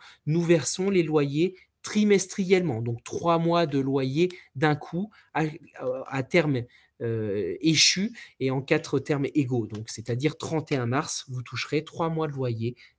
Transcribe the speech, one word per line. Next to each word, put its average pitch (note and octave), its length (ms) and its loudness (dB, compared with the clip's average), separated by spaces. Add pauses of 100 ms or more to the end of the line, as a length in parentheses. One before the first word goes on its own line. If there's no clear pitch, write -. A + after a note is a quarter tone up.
(260)
nous D#3 140 2
versons F3 500 4
les F#3 120 4
loyers D3+ 540 2 (260)
trimestriellement, F#3+ 1000 2
donc A#2 220 -4
trois E3+ 360 0
mois E3+ 280 2
de C#3+ 140 0
loyer C3+ 480 0 (260)
d'un D3+ 220 2
coup F3 340 -8 (240)
à, D3 80 0 (640)
à C3+ 160 -4
terme, D3 400 2 (400)
euh, G#2 580 -2
échu F3+ 560 2 (220)
et C3 140 0
en C3+ 100 -2
quatre D3+ 380 0
termes C#3 340 -2
égaux. B2+ 320 0
Donc, G#2+ 240 -10
c'est-à-dire B2+ 480 -4
trente D#3+ 320 -4
et D3 60 0
un B2 100 -2
mars, - 420 -2
vous B2+ 140 -10
toucherez C#3+ 400 -4
trois E3 260 -4
mois D#3+ 200 -2
de D3 40 -8
loyer B2 440 -4 (220)